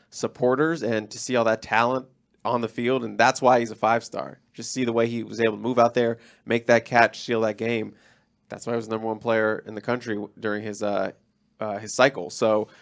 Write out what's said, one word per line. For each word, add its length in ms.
supporters. 720
And 260
to 80
see 180
all 100
that 180
talent 420
on 160
the 60
field, 360
and 140
that's 240
why 180
he's 120
a 40
five-star. 640
Just 180
see 140
the 80
way 140
he 160
was 180
able 160
to 40
move 180
out 160
there, 240
make 220
that 180
catch, 360
seal 200
that 160
game. 360
That's 180
why 60
he 40
was 100
the 60
number 140
one 120
player 460
in 100
the 60
country 320
w-, 260
during 240
his, 180
uh, 300
uh, 200
his 140
cycle. 360
So 380